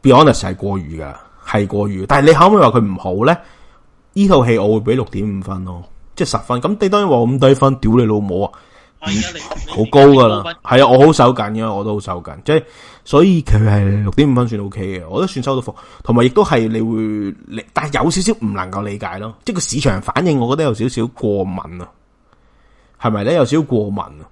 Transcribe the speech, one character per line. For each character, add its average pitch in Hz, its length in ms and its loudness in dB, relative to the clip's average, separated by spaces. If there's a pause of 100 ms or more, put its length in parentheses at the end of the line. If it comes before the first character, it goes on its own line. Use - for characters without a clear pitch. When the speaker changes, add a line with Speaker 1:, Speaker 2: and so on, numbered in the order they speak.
Speaker 1:
be 135 80 4
honest， 135 320 6
係 92 120 -6
過 98 240 -6
譽 78 240 -10
㗎， 69 120 -14 (320)
係 104 200 -2
過 104 220 -4
譽。 95 180 -8
但 143 160 0
係 143 40 4
你 160 80 8
可 165 140 6
唔 - 20 6
可 214 80 4
以 - 20 4
話 139 60 6 (120)
佢 110 60 2
唔 95 140 -6
好 95 260 -4
呢？ 165 120 2 (760)
呢 196 140 2
套 143 160 4
戲 117 140 2
我 107 200 0
會 107 140 -2
畀 - 20 2
六 127 120 -2
點 98 320 -6
五 95 40 -10
分 95 220 -10
咯， 90 180 -14 (320)
即 185 100 -4
係 - 80 -6
十 - 60 -4
分。 123 220 -4
噉 202 180 -4
你 196 100 0
當 208 120 0
然 196 100 -2
話 131 60 4
咁 120 220 0
低 135 160 4
分， 135 220 2
屌 110 200 0
你 123 80 4
老 107 160 0
母 95 220 -4
啊！ 101 100 -6 (480)
Speaker 2:
係 208 260 -4
啊， - 80 -12
你， - 380 -12
Speaker 1:
好 110 180 -2
高 139 160 8
㗎 131 220 8
啦。 107 80 0
Speaker 2:
你 101 60 -6
高 - 20 -10
分。 85 180 -10
Speaker 1:
係 131 220 4
啊， - 40 4
我 131 180 8
好 160 60 6
手 127 220 4
緊 107 180 -6
嘅， 110 220 -6
我 101 80 -6
都 104 120 -4
好 101 60 -6
手 90 220 -10
緊。 - 220 -18
即 147 80 0
係， 156 120 2 (400)
所 175 200 4
以 180 180 2
佢 - 140 2 (120)
係 101 340 0
六 101 100 -2
點 147 180 2
五 127 40 2
分 123 140 0
算 107 120 -8
OK 95 400 -10
嘅， 80 80 -18
我 104 120 -6
都 190 60 -2
算 139 160 -8
收 135 180 -2
到 - 20 -16
貨。 - 120 -14 (300)
同 117 100 0
埋 120 100 4
亦 127 40 4
都 202 160 2
係 117 240 0
你 110 120 -4
會 107 540 -4 (220)
理-， 117 160 -12
但 151 180 -6
係 123 140 -2
有 170 60 2
少 190 100 -4
少 196 200 -2
唔 107 120 -6
能 92 180 -8
夠 98 140 -8
理 101 140 -10
解 95 200 -10
咯。 107 160 -14 (100)
即 240 80 -6
係 - 40 -8
個 170 40 -4
市 147 200 -6
場 98 220 -2
反 151 240 -4
應， 147 120 2
我 123 160 0
覺 160 80 -2
得 147 60 0
有 110 60 -2
少 113 140 -4
少 117 200 -4
過 101 360 -4
敏 92 140 -8 (220)
啊。 85 80 -18 (1120)
係 117 100 -2
咪 104 140 -4
呢？ 127 100 -2
有 131 100 2
少 143 120 -2
少 160 60 0
過 104 280 -4
敏 98 100 -8
啊。 76 320 -16